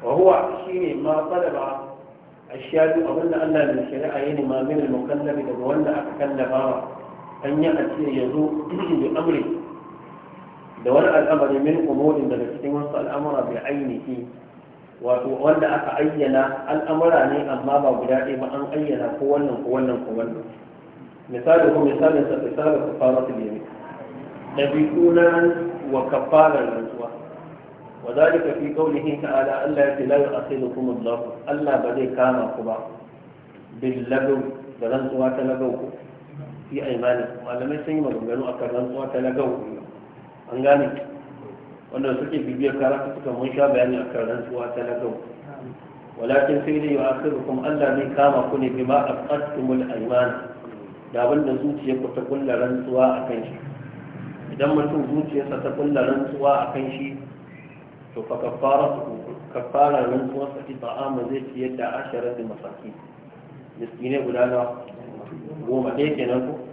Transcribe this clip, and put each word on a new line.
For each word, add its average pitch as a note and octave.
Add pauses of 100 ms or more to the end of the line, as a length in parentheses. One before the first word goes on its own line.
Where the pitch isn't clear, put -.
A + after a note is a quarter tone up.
Wa A#2+
huwa F3+ (260)
shine F3+
ma D#3
talaba C#3+ (600)
ashadu, D#3+
abin E3
da D#3+
Allah D3+
mai B2+
shari'a C#3
ya C#3+
nema C3
min D3+
al-mukallafi, C#3
daga B2
wanda D3
aka -
kallafa C3
wa, - (680)
an D3+
yi E3
asiya -
ya B2+
zo D3+ (300)
<clears throat> E3+
bi C3+
amri, D#3 (1400)
da A#2
wani C#3+
al'amari, C#3+
min E3
umurin, C#3+
daga A#2+
cikin C#3
wasu D3
al'amura, C#3+
bi A#2+
ainihi, B2+ (720)
wato B2
wanda D3
aka C#3+
ayyana, C3+
al'amura D3+
ne C#3+
amma C#3
ba C3+ (120)
guda C3
ɗaya C3+
ba, C3
an C#3 (100)
ayyana D3
ko C#3
wannan, C#3
ko -
wannan, B2+
ko A2+
wannan. A2+ (840)
Misali, D#3+
ko D3+
misalin D3+
sa, -
misali D3+ (140)
kafaratul B2+
yamin. G#2+ (960)
Dabi'u D3+
na E3+ (680)
wa B2+
kafarar C#3+
rantsuwa. A2+ (920)
Wa A#2
zalika D#3+
fi D3
qawlihi D3+
ta'ala, C3+
Allah C#3+
ya C#3
ce, C3+
"La C#3+
yu'akhidukum B2+
Allah," A#2 (260)
Allah C#3+
ba A#2+
zai C3
kama B2+
ku A#2
ba, A2 (1000)
bil B2+
lagaw, C3+ (400)
da A#2
rantsuwa C3
ta C3+
lagaw C3
ku, - (840)
fi C#3
aymanikum. B2
Malamai B2+
sun D#3+
yi D#3
maganganu A#2+
akan B2
rantsuwa B2+
ta C3
lagaw. B2+ (960)
An B2+
gane? C#3+ (1040)
Wanda C3
suke C#3+
bibiyar C3
karatu C3+
suka, B2+
mun B2+
sha C#3
bayani B2+
akan B2
rantsuwa A#2+
ta B2
lagaw. A#2+ (1040)
Walakin C#3
sai D3+
dai D3
yu'akhidukum, C3
Allah D3
zai C3+
kama C3+
ku C#3
ne C3
bima B2+
aqadtumul C3+
ayman, B2 (640)
da B2
abin D3
da C3
zuciyarku C3
ta B2+
kulla C#3
rantsuwa B2+
a B2+ (100)
kan A2+
shi. - (960)
Idan C#3+
mutum D3
zuciyarsa C#3
ta C#3+
kulla C#3+
rantsuwa C3+
a C#3+
kan C3+
shi, C3+ (1000)
to A2+
fa C#3+
kaffaratu, C3+ (320)
kaffara C#3
rantsuwar C3+
sa, -
it'amu, B2
zai C3+
ciyar B2+
da A#2+ (160)
asharati A#2+
masakin. G#2+ (840)
Miskinai B2
guda B2
nawa? B2 (800)
Goma. B2+
Ɗaya D3
kenan B2+
ko? C3 (200)